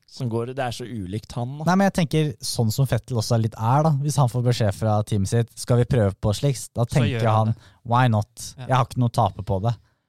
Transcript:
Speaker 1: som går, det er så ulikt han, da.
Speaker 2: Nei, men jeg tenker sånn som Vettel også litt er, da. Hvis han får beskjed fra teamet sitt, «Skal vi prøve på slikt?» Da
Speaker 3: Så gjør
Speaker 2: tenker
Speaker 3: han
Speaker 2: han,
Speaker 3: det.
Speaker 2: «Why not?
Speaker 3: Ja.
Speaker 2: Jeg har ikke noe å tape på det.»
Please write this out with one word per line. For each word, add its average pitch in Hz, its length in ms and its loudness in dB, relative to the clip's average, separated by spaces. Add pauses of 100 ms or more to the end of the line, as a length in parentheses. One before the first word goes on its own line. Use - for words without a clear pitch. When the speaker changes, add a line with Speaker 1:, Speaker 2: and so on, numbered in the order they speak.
Speaker 1:
som 127 220 -8
går, 117 240 -4
det 135 80 -6
er 120 160 -4
så 123 80 -10
ulikt 104 480 -8
han, 127 260 -8
da. 156 60 -10
Speaker 2:
Nei, 175 120 2
men 196 120 4
jeg - 60 -2
tenker 156 380 0 (120)
sånn 113 260 -2
som 139 140 2
Vettel 123 320 -2
også 113 240 0
litt 110 160 -2
er, 127 260 2
da. 156 200 2
Hvis 147 180 -2
han 123 80 4
får 123 160 -2
beskjed 117 300 2
fra 107 280 0
teamet 98 260 -2
sitt, 117 280 0
«Skal 120 220 0
vi 120 100 4
prøve 104 320 2
på 107 160 0
slikt?» - 380 -2
Da 117 100 -2
Speaker 3:
Så 131 160 0
gjør 113 220 0
Speaker 2:
tenker 113 80 4
Speaker 3:
han 110 160 4
Speaker 2:
han, 110 80 2
Speaker 3:
det. - 160 -16 (180)
Speaker 2:
«Why 123 200 4
not? - 500 -2
Speaker 3:
Ja. 127 80 -14
Speaker 2:
Jeg 127 100 2
har 127 80 2
ikke - 160 -4
noe 120 80 2
å - 80 -8
tape 104 260 0
på 95 200 -4
det.» 117 100 0 (360)